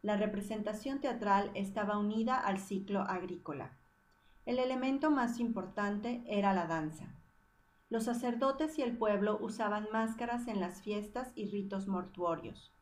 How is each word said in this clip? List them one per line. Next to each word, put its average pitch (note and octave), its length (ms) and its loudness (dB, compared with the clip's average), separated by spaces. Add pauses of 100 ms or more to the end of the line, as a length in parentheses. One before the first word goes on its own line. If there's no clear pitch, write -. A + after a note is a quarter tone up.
La G#3 160 2
representación G#3+ 840 -2
teatral G3+ 520 4
estaba G#3 460 0
unida A3+ 400 2
al G3 180 2
ciclo G3 440 -2
agrícola. F3+ 760 -6 (680)
El B3 120 0
elemento C4 540 2
más A#3+ 280 2
importante G#3 840 -2
era G3+ 280 4
la F3 120 2
danza. D#3+ 480 -4 (760)
Los A3+ 160 0
sacerdotes C4 760 0
y - 20 2
el A#3+ 160 0
pueblo G#3 420 4
usaban G#3+ 540 -2
máscaras A#3 540 0
en G#3 120 0
las F3+ 220 -4
fiestas G#3 540 -4
y G#3+ 100 -4
ritos G3 420 -2
mortuorios. F3 960 -2